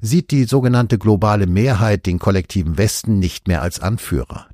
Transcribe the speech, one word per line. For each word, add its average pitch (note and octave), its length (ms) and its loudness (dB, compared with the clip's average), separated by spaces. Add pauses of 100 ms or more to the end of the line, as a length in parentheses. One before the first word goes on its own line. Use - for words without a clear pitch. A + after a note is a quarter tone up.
sieht B2 280 0
die C3+ 140 2
sogenannte B2 540 2
globale G#2 480 2
Mehrheit G#2 580 2
den F2 140 0
kollektiven F2+ 580 -2
Westen G#2+ 420 0
nicht F2+ 300 -2
mehr D#2+ 140 0
als F2 180 -6
Anführer. - 720 -6